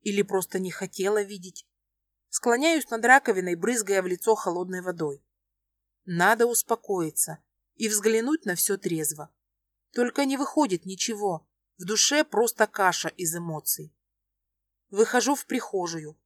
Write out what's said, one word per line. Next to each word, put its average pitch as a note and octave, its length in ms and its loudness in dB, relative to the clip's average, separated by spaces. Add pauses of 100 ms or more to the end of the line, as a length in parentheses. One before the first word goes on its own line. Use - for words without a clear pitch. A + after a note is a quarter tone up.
Или G3+ 220 0
просто F#3+ 360 -2
не F#3 120 -6
хотела G3 520 -2
видеть. F#3+ 440 -14 (640)
Склоняюсь C#4 640 0
над A3+ 140 -4
раковиной, G3 500 6
брызгая G3 480 0
в F#3 40 -2
лицо F#3 280 2
холодной F3+ 480 -4
водой. E3 420 -6 (800)
Надо G3 420 4
успокоиться F#3 920 -2 (380)
и A3 120 -2
взглянуть A3 560 0
на F#3 100 -2
все G3 220 0
трезво. D#3 560 -4 (600)
Только B3 320 0
не C#4 120 0
выходит C4 480 0
ничего. F#3+ 640 -4 (300)
В F3+ 60 -14
душе A3 400 2
просто A3 420 2
каша F3+ 420 0
из E3+ 260 -6
эмоций. D#3 600 -6 (960)
Выхожу A#3 440 2
в - 120 -8
прихожую. E3+ 800 -6